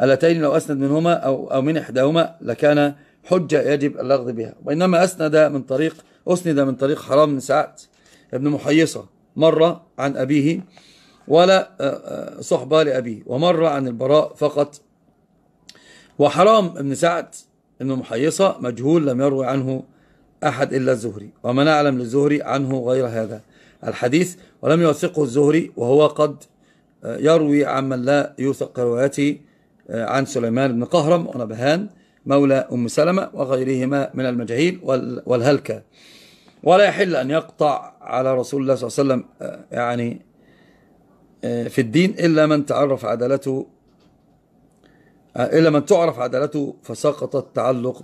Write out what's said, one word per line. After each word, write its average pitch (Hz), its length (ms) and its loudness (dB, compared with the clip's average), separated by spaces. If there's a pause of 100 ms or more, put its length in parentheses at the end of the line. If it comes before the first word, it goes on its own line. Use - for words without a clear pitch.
اللتين 156 400 4
لو 143 140 2
أسند 147 220 -2
منهما 151 340 2
أو، - 340 -2
أو 135 160 0
من 156 140 0
إحداهما 139 640 0
لكان 147 540 2 (300)
حجة 143 480 0
يجب 139 280 -2
الأخذ 127 320 0
بها، 113 220 -8 (100)
وإنما 175 400 2
أسند 156 320 -2
من 147 260 4
طريق، 151 340 -2 (320)
أسند 175 320 0
من 135 140 0
طريق 139 280 -2
حرام 147 300 2
بن 135 80 -4
سعد 139 320 -2 (640)
ابن 139 140 -4
محيصة 147 580 0 (300)
مرة 160 500 2 (120)
عن 139 180 -2
أبيه 147 440 0 (680)
ولا، 180 420 4 (100)
آه، 139 40 -2
آه، - 560 -8
صحبة 147 420 0
لأبيه، 120 440 -2
ومرة 160 420 0
عن 139 180 -2
البراء 131 480 0
فقط. 147 460 -2 (1400)
وحرام 180 500 4
بن 139 260 -6
سعد 170 400 -2 (460)
ابن 131 120 -4
محيصة 135 680 0
مجهول، 131 460 0
لم 127 140 0
يروي 135 260 0
عنه 131 360 -4 (600)
أحد 135 300 -2
إلا 131 180 0
الزهري، 107 380 -6 (120)
وما 127 220 0
نعلم 147 340 2
للزهري 143 440 0
عنه 135 380 -2
غير 127 260 0
هذا 110 340 -6 (460)
الحديث، 139 500 0 (260)
ولم 151 180 2
يوثقه 156 420 0
الزهري، 147 540 2
وهو 139 300 4
قد، 147 300 0 (680)
آه، 117 120 -8
يروي 147 500 2
عمن 135 360 -2
لا 139 360 0
يوثق 131 420 -4
روايته، 139 580 0 (520)
آه، 113 160 -4
عن 135 180 0
سليمان 120 480 0
بن 117 120 -2
قهرم 170 420 2
ونبهان 127 600 -4 (380)
مولى 139 460 2
أم 120 160 -2
سلمة 180 460 0
وغيرهما 131 800 -2
من 131 120 -4
المجاهيل 120 560 -2
وال-، 127 440 -4
والهلكة. 123 560 0 (800)
ولا 190 220 6
يحل 175 320 0
أن 131 140 -2
يقطع 151 720 -2
على 131 340 -2
رسول 131 280 -4
الله 131 120 0
صلى 123 140 -4
الله 139 260 0
عليه 120 100 -4
وسلم، - 0 - (180)
آه، - 220 -12 (120)
يعني، 120 500 -4 (1200)
آه، 120 240 -4
في - 120 0
الدين 151 300 2
إلا 156 360 2
من 147 200 0
تعرف 135 380 0
عدالته، 131 640 -2 (1700)
آه، 127 220 0
إلا 165 120 6
من 147 160 0
تعرف 170 320 2
عدالته 135 640 -4
فسقط 139 540 -4
التعلق 123 680 -4